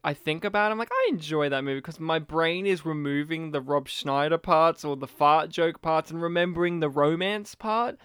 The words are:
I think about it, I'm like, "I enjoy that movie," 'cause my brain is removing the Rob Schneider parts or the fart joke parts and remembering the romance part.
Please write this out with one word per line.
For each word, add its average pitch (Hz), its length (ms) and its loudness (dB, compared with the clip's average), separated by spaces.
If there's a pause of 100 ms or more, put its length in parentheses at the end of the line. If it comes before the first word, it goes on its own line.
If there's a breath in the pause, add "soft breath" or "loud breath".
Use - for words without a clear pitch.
I 147 120 -2
think 156 280 -4
about 208 260 2
it, - 20 0
I'm 220 80 -2
like, 233 120 -6
"I 523 180 2
enjoy 156 380 0
that 135 160 -2
movie," 139 160 -4
'cause 156 200 -12
my 160 180 -2
brain 165 480 0
is 180 220 0
removing 151 640 -4
the 147 100 -2
Rob 139 260 -2
Schneider 151 520 0
parts 165 440 4
or 143 140 -4
the 135 100 -10
fart 156 440 4
joke 165 320 0
parts 160 260 0
and 165 100 -8
remembering 170 600 0
the 151 100 0
romance 170 640 0
part. 226 520 -2